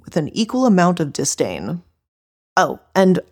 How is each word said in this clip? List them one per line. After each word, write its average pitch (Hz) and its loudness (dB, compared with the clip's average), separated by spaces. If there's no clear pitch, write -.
with - -6
an 156 -2
equal 247 -2
amount 180 4
of 147 -4
disdain. 117 -4
Oh, 170 0
and 185 4